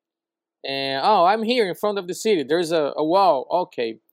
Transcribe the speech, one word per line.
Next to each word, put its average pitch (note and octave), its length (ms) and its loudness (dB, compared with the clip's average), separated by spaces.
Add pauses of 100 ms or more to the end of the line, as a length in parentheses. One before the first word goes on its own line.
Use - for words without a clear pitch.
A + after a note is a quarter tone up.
(640)
And, C3+ 380 -4
"Oh, F#3+ 220 4
I'm A3 180 2
here A3+ 240 0
in E3+ 80 -6
front G#3 220 -4
of F#3 100 -6
the F3+ 60 -6
city. F#3 300 0
There's D#3+ 280 0
a, D#3 240 0
a D3 80 -2
wall. D#3+ 480 2
Okay. B2+ 480 -4 (140)